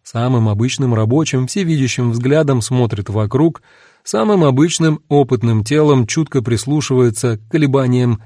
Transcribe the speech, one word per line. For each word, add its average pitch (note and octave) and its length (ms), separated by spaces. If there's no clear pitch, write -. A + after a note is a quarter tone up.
самым A#2 460
обычным A#2+ 460
рабочим, B2+ 520
всевидящим C3+ 640
взглядом C3 500
смотрит A2 480
вокруг, A2 540
самым G#3 420
обычным D3+ 640
опытным A#2 560
телом D3 420
чутко C#3+ 360
прислушивается A#2+ 960
к - 120
колебаниям B2+ 760